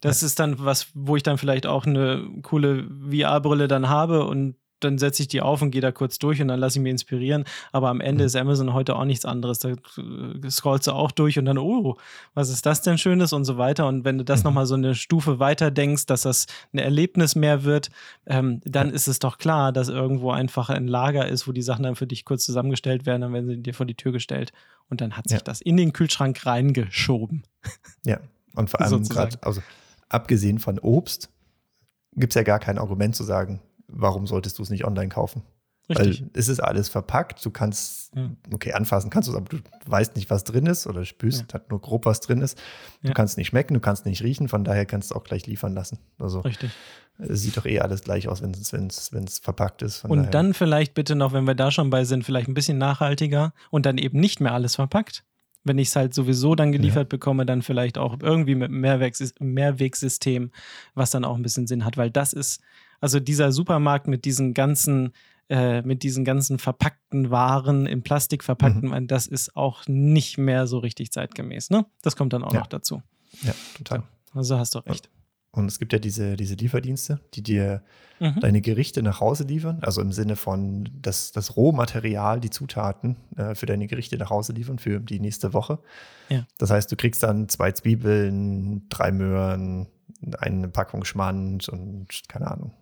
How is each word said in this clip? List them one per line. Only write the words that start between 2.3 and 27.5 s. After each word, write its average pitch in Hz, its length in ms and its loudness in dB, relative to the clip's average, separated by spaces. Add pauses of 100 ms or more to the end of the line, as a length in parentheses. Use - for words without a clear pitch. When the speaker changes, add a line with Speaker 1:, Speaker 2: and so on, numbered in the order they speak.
Speaker 1:
coole 143 420 2 (260)
V-R-Brille 143 560 2
dann 135 220 2
habe 151 360 4
und 135 300 -2 (260)
dann 139 180 0
setze 139 240 2
ich 135 60 -4
die 139 120 -2
auf 143 220 2
und 147 80 2
gehe 131 100 0
da 131 100 2
kurz 127 280 -4
durch 143 240 0
und 135 60 0
dann 127 120 0
lasse 131 180 0
ich 135 40 0
mich 127 100 0
inspirieren. 131 520 -2 (280)
Aber 131 160 2
am 123 140 0
Ende 143 220 2
Speaker 2:
Mhm. - 20 4
Speaker 1:
ist 127 100 0
Amazon 131 380 2
heute 131 200 2
auch 127 120 -2
nichts 135 180 0
anderes. 123 340 -4
Da, 127 120 -4
äh, 127 800 -10
scrollst 135 360 2
du 139 60 2
auch 139 200 0
durch 151 260 2
und 131 80 2
dann, 135 100 2
oh, 160 400 0 (380)
was 139 160 0
ist 131 160 -2
das 151 160 2
denn 170 160 4
Schönes 180 340 4
und 143 140 0
so 127 100 -2
weiter. 139 320 2
Und 131 160 -2
wenn 131 140 0
du 131 60 -2
das 131 160 4
Speaker 2:
Mhm. 92 100 4
Speaker 1:
nochmal 135 160 4
so 127 80 2
eine 131 200 2
Stufe 143 440 2
weiter 147 320 4
denkst, 143 360 2
dass 127 160 2
das - 240 2 (280)
ein 139 40 0
Erlebnis 151 580 4
mehr 147 280 4
wird, 147 240 2 (380)
ähm, 131 400 0
dann 139 240 2
Speaker 2:
Ja. 123 40 -6
Speaker 1:
ist 127 140 0
es 131 100 0
doch 131 200 -2
klar, 147 340 2
dass 127 160 0
irgendwo 131 420 0
einfach 131 380 0
ein 135 180 0
Lager 131 400 2
ist, 135 220 -4
wo 131 40 -4
die 123 100 -4
Sachen 120 220 -2
dann 127 120 -2
für 135 100 -4
dich 123 200 -8
kurz 135 180 -2
zusammengestellt 131 600 -2
werden, 123 160 0
dann 123 100 -4
werden 123 160 -2
sie 120 140 -4
dir 123 120 -6
vor 127 120 -4
die 120 100 -6
Tür - 160 -4
gestellt 131 400 -4 (380)
und 123 100 -6
dann 113 160 -6
hat 113 100 -8
sich 113 120 0
Speaker 2:
Ja. - 60 -4
Speaker 1:
das 123 180 -10
in 170 160 4
den 165 160 4
Kühlschrank 139 500 0
reingeschoben. 123 1000 0 (600)